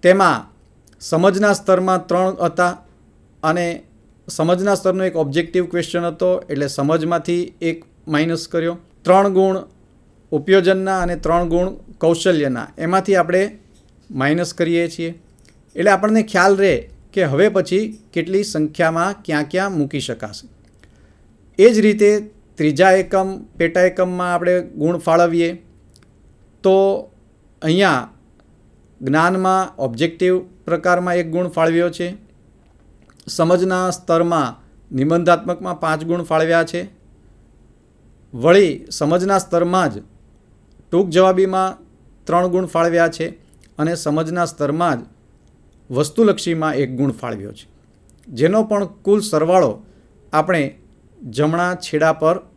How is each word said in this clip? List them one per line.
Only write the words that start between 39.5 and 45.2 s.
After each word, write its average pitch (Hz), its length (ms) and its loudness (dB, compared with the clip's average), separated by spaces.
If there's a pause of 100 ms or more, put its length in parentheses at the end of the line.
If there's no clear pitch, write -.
જ 101 80 -12 (880)
ટૂંક 180 160 2
જવાબીમાં 190 680 2 (500)
ત્રણ 175 220 0
ગુણ 185 180 -2
ફાળવ્યા 170 420 2
છે 165 300 -8 (400)
અને 160 160 -2
સમજના 165 500 -2
સ્તરમાં 151 580 -2
જ - 40 -18 (840)